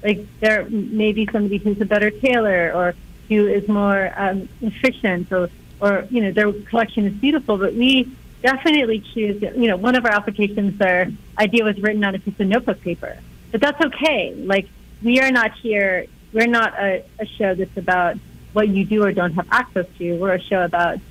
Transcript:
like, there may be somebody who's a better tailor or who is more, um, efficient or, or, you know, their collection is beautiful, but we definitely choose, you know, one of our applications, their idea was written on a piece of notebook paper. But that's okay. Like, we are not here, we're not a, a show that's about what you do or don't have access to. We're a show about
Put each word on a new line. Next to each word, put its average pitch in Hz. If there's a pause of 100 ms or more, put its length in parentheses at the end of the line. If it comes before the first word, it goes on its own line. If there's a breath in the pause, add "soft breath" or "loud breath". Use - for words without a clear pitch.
like, 208 (160)
there 214
may 214
be 214
somebody 202
who's 208
a 214
better 208
tailor 208
or 175 (360)
who 208
is 202
more, 202
um, 196 (120)
efficient 208
or, 180 (300)
or, 202
you 247
know, 196
their 208
collection 208
is 202
beautiful, 262
but 185
we 254 (300)
definitely 262
choose, 202
you 233
know, 185
one 240
of 247
our 233
applications, 202
their 185 (280)
idea 214
was 208
written 208
on 196
a 196
piece -
of 196
notebook 214
paper. - (360)
But 220
that's 285
okay. 277
Like, 196 (340)
we 240
are 269
not 226
here, 202 (260)
we're 226
not 233
a, 190 (140)
a 220
show 196
that's 185
about 180 (340)
what 214
you 196
do 208
or 190
don't 180
have 170
access 220 (140)
to. 175
We're 185
a 180
show 185
about 175 (120)